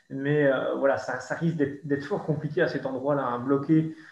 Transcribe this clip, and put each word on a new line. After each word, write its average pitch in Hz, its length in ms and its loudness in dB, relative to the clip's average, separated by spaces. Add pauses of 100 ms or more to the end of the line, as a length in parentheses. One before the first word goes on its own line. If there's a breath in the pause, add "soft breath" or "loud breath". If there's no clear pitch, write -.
mais, 143 360 2
euh, 131 300 2
voilà, 135 220 2
ça, 123 220 -6
ça - 160 -6
risque 160 220 -2
d'être, 143 280 -2
d'être 143 200 -2
fort 202 200 -4
compliqué 156 360 -2
à 151 60 4
cet 139 180 -4
endroit-là, 135 400 -2
hein. 120 140 -2
Bloquer, 151 560 2 (160 loud breath)